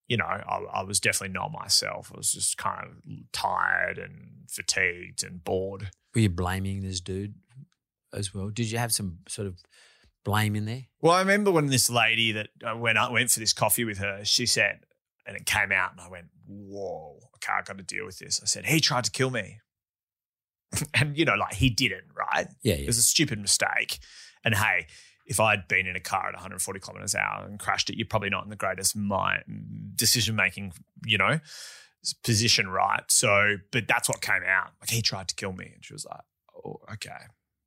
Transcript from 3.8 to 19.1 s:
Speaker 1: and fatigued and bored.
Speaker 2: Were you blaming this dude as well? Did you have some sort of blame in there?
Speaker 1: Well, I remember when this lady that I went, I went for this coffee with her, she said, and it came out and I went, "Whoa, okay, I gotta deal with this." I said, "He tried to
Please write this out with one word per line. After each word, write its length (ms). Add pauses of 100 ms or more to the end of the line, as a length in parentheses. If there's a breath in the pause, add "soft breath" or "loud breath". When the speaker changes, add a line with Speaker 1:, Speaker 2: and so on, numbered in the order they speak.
Speaker 1:
and 520
fatigued 720
and 220
bored. 460 (220)
Speaker 2:
Were 100
you 80
blaming 520
this 180
dude 360 (760)
as 220
well? 160
Did 220
you 60
have 140
some 260 (100)
sort 200
of 80 (680 soft breath)
blame 320
in 80
there? 220 (140)
Speaker 1:
Well, 120
I 80
remember 320
when 140
this 240
lady 420
that 160 (160)
I 80
went, 260
I 120
went 200
for 100
this 120
coffee 320
with 140
her, 260
she 220
said, 340 (460)
and 100
it 100
came 260
out 200
and 80
I 80
went, 180 (200)
"Whoa, 720 (180)
okay, 160
I 100
gotta 220
deal 220
with 120
this." 240
I 40
said, 200
"He 140
tried 240
to 80